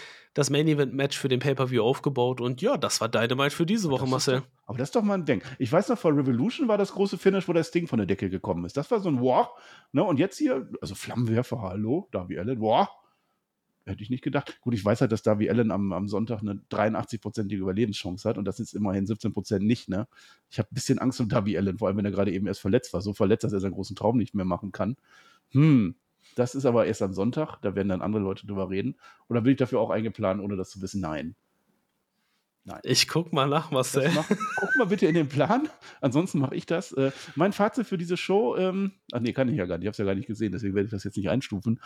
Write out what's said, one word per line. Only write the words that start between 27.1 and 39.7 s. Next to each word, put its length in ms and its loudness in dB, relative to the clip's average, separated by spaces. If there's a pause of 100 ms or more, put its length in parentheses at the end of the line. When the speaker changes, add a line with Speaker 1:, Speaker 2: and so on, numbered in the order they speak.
Speaker 2:
Sonntag, 480 -2
da 140 -2
werden 140 0
dann 120 0
andere 220 0
Leute 240 -4
drüber 240 -4
reden. 240 -4 (340)
Oder 120 2
bin 100 6
ich 80 2
dafür 200 2
auch 120 0
eingeplant, 500 -2
ohne 140 -4
das 160 -6
zu 100 -14
wissen? 200 -6
Nein. 340 -6 (1300)
Nein. 140 -14
Speaker 1:
Ich 260 2
guck 240 -2
mal 160 4
nach, 220 0
Marcel. 360 2
Speaker 2:
Das 100 4
mach, 120 0
guck 500 -2
mal 80 4
bitte 200 2
in 80 4
den 160 2
Plan, 400 2 (320)
ansonsten 380 2
mach 120 0
ich 140 -6
das. 280 -4
Äh, 180 2 (240)
mein 180 2
Fazit 320 0
für 140 -4
diese 180 -2
Show, 400 0
ähm, 340 0 (200)
ach 80 -4
nee, 140 0
kann 160 2
ich 60 0
ja 120 0
gar 100 -4